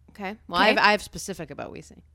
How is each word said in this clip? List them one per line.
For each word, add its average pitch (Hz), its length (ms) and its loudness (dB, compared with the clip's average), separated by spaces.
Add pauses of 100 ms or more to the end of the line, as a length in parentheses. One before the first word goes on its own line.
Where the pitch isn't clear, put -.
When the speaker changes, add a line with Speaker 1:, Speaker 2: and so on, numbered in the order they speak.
(120)
Speaker 1:
Okay. 208 260 -12 (100)
Well, 175 140 -2
Speaker 2:
Okay. 214 100 6
Speaker 1:
I've, 208 80 2
I've 208 240 4
specific 165 480 -12
about - 200 -12
We - 100 -14
Sing. - 200 -20 (140)